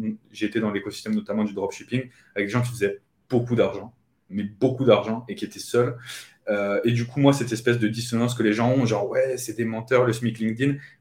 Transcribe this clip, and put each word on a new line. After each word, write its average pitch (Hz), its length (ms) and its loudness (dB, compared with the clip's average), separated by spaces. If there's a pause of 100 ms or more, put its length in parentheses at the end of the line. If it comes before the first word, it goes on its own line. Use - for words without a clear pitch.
(300)
j'ai 107 160 -2
été 110 140 -2
dans 107 100 0
l'écosystème 101 460 -4
notamment 104 260 -2
du 101 100 -2
dropshipping, 98 560 -6 (280)
avec 101 100 -2
des 101 60 -6
gens 123 100 2
qui 120 80 -4
faisaient 101 300 -2 (280)
beaucoup 123 280 2
d'argent, 101 360 0 (380)
mais 98 140 -4
beaucoup 131 400 0
d'argent, 110 440 4
et - 60 -10
qui - 100 -8
étaient - 140 -10
seuls. 120 380 0 (520)
Euh, 101 360 0
et 120 60 2
du 117 160 0
coup, 143 140 -4
moi, 139 120 8
cette 123 200 -2
espèce 120 260 2
de 156 80 2
dissonance 117 480 -2
que 117 80 0
les 104 100 4
gens 117 200 2
ont, 135 120 4
genre, « 104 260 0
Ouais, 131 260 0
c'est 113 200 -8
des 117 80 -2
menteurs, 113 400 2
le 117 80 2
smic 110 280 -2
LinkedIn », 113 320 0
mais 143 60 -6 (220)